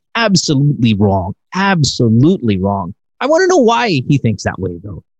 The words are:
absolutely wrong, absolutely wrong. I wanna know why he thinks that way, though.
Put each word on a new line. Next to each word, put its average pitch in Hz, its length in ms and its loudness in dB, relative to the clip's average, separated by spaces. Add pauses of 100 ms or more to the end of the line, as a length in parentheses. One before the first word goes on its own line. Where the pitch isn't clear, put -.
(140)
absolutely 147 800 0
wrong, 98 400 0 (200)
absolutely 135 1040 2
wrong. 98 360 -4 (260)
I 240 60 -4
wanna 330 200 2
know 359 120 4
why 233 300 2 (200)
he 143 100 4
thinks 110 260 -2
that 104 140 -6
way, 90 240 -8
though. 98 200 -14 (180)